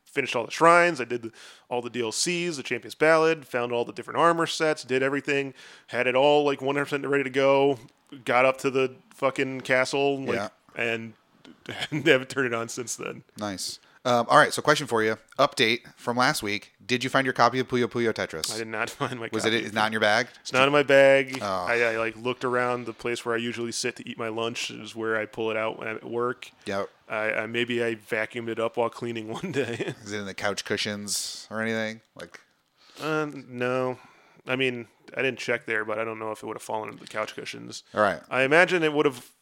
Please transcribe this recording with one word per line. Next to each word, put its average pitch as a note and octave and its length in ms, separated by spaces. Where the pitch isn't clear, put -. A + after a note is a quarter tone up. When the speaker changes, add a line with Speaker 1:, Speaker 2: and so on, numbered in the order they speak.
Speaker 1:
finished - 320
all A#2 80
the G#2 60
shrines. E3+ 500
I A#2+ 40
did A#2 180
the, A2 100
all B2 100
the A#2 100
D A#2+ 120
L A2 100
Cs, F3 460
the B2+ 40
Champions A#2 320
Ballad, D#3+ 520
found B2 260
all A#2+ 140
the G#2+ 60
different A#2+ 280
armor E3 260
sets, D#3 380
did B2+ 180
everything, C#3 520
had A#2+ 180
it B2 80
all, D3 300
like, C#3 160
one C3+ 160
hundred C#3+ 100
percent C#3 200
ready C#3 180
to C3 60
go. C3+ 480
Got B2+ 180
up C3 140
to C#3 120
the B2+ 260
fucking C3 480
castle, C#3 580
like, B2+ 160
Speaker 2:
Yeah. G#2 120
Speaker 1:
and A2+ 380
<laughs> - 20
haven't C3 400
turned C#3 160
it A#2 80
on A#2 140
since A#2 280
then. - 260
Speaker 2:
Nice. G2+ 420
Um, A#2+ 260
all C#3 80
right, A#2 140
so - 100
question D3 240
for A2+ 180
you. A2 140
Update A#2+ 420
from A#2+ 200
last C3 260
week. G#2 300
Did A#2+ 200
you C3 60
find C3+ 160
your B2+ 80
copy B2 240
of B2 100
Puyo B2 180
Puyo A#2 280
Tetris? F2 380
Speaker 1:
I G#2+ 60
did A2+ 100
not A2 220
<laughs> - 0
find B2+ 300
my A2+ 100
Speaker 2:
Was A2 140
Speaker 1:
copy. A2+ 120
Speaker 2:
it, A2+ 100
it's G2+ 80
not G#2+ 120
in A2 60
your A2 80
bag? A2 280
Speaker 1:
It's - 140
not C3 120
in C#3+ 60
my D3 100
bag. C3+ 600
Speaker 2:
Oh. - 20
Speaker 1:
I, A#2+ 140
I, A2+ 160
like, A2+ 180
looked B2 280
around B2 420
the A2+ 80
place A#2+ 320
where A#2 80
I A#2 40
usually A#2 340
sit A#2+ 240
to - 120
eat A#2+ 100
my A#2 100
lunch. A2+ 420
It A#2+ 100
is G#2+ 160
where A2 220
I G#2+ 80
pull A2 240
it A2 60
out A2 220
when A#2 80
I'm A2 100
at - 80
work. A#2+ 460
Speaker 2:
Yep. G2 240
Speaker 1:
I, A2 260
I, A2 120
maybe A#2 380
I A#2 100
vacuumed A2 540
it A2+ 100
up A2+ 200
while A#2 120
cleaning A#2 380
<laughs> A2 40
one F#3 100
day. A#2+ 500
Speaker 2:
Is G#2 100
it G#2+ 60
in G2+ 80
the F#2+ 80
couch G2+ 300
cushions G#2 840
or G#2+ 100
anything? A2+ 400
Like, F2 220
Speaker 1:
Uh, D#3 240
no. B2+ 500
I B2+ 100
mean, B2 300
I - 60
didn't B2+ 180
check A#2+ 260
there, A2 180
but A2 140
I A2+ 60
don't A2+ 140
know A2 140
if G#2+ 100
it A2+ 40
would A2 100
have - 60
fallen G#2+ 260
into A2 140
the - 60
couch G#2+ 280
cushions. - 460
Speaker 2:
All G2+ 60
right. G2 200
Speaker 1:
I C3 120
imagine E3 400
it D#3 120
would D3 120
have B2 200